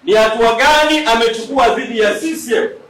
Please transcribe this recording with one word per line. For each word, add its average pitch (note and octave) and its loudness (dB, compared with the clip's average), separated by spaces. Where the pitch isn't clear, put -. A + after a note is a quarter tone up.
ni F#3+ 2
hatua A3+ 2
gani D4+ 2
amechukua A#3 0
dhidi A#3+ -4
ya G#3 0
C D#4+ -6
C A3+ -4
M - -2